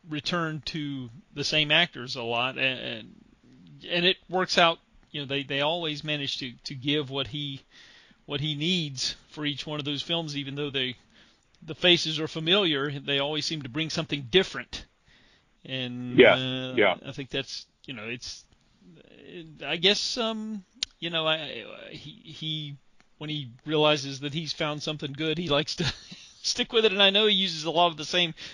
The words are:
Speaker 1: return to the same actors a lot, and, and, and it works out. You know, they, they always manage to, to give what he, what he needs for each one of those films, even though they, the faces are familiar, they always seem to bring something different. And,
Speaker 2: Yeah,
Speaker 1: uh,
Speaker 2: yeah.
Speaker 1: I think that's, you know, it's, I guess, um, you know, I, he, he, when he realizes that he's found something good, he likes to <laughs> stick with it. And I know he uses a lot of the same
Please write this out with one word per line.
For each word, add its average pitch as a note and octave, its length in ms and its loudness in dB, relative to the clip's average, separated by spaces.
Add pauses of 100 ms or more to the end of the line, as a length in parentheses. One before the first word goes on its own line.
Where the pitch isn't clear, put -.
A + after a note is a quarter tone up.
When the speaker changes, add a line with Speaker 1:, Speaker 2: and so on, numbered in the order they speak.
Speaker 1:
return D#3 580 -4
to C#3 440 -6 (240)
the D3 100 -4
same D3+ 260 2
actors C#3 460 2
a B2 60 -6
lot, A#2 360 -2
and, C3 220 0
and, A#2+ 340 -10 (720)
and F3 160 2
it F#3 120 4 (120)
works F3+ 300 2
out. E3 200 6 (320)
You D3 120 -8
know, C#3 40 -8
they, C#3 160 -2
they C#3 180 -2
always D3+ 440 -2
manage D3 340 -2
to, B2+ 140 -8 (120)
to D3+ 100 -10
give C#3+ 360 0
what C3+ 160 -4
he, C#3 360 -8 (640)
what C#3+ 140 -4
he D3+ 140 0
needs D3+ 600 -2 (140)
for D3+ 160 -6
each C#3+ 200 -4
one D3+ 120 -6
of C#3+ 60 -4
those C#3 180 -4
films, E3 340 -4
even C#3 180 -6
though C#3+ 160 -4
they, B2+ 260 -2 (640)
the D#3+ 120 -10
faces D#3+ 460 4
are D#3 80 -2
familiar, D#3+ 640 2
they C#3 280 -2
always D3 280 0
seem D#3+ 160 -4
to C3 60 -8
bring D3+ 220 -4
something D3 400 -4
different. C#3 540 2 (800)
And, B2 520 -6
Speaker 2:
Yeah, A#2+ 180 10
Speaker 1:
uh, C3 420 -4
Speaker 2:
yeah. G2 180 6 (100)
Speaker 1:
I C3+ 80 -12
think C3+ 180 -10
that's, - 360 -6 (200)
you C#3 80 -10
know, G#2+ 100 -10
it's, - 400 -10 (1200)
I C#3+ 120 -2
guess, F#3+ 400 2
um, A3 480 -4 (360)
you E3 100 -6
know, D#3+ 160 0
I, D#3 380 -2 (260)
he, - 200 -14 (120)
he, D#3 540 -8 (420)
when D3+ 120 -8
he C#3+ 200 -6 (140)
realizes D3+ 560 2
that C#3+ 140 -6
he's D#3 180 -4
found D3+ 300 -4
something D3+ 300 -6
good, D#3 260 -2
he F3 100 -2
likes C#3+ 280 2
to E3+ 80 0
<laughs> - 580 -8
stick - 300 -2
with A3 120 6
it. G#3 80 6
And G3+ 100 4
I G3 80 8
know G#3 160 6
he G#3 80 6
uses E3+ 300 0
a E3 60 -2
lot E3+ 180 6
of D#3+ 80 -2
the D3+ 80 -6
same F3 300 2 (200)